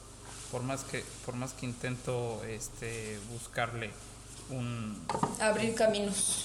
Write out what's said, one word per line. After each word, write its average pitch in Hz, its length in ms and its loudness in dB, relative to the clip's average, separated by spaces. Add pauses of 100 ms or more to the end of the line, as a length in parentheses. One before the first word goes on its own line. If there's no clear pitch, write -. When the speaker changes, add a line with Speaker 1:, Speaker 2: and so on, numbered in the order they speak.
(500)
Speaker 1:
Por 123 100 0
más 131 220 0
que, 123 200 -2 (220)
por 120 80 -2
más 123 200 -2
que - 120 -6
intento, 120 800 0
este, 110 760 -4 (120)
buscarle 117 580 0 (600)
un 117 520 -2 (380)
Speaker 2:
Abrir 220 340 6
caminos. 208 420 6 (300)